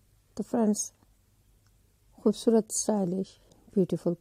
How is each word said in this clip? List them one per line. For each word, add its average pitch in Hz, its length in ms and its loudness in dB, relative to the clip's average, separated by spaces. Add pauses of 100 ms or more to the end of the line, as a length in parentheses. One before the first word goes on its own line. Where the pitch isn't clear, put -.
(380)
तो 208 60 -8
friends, 214 480 -2 (1300)
खूबसूरत, 220 540 2
stylish, 190 680 -4 (360)
beautiful 175 480 0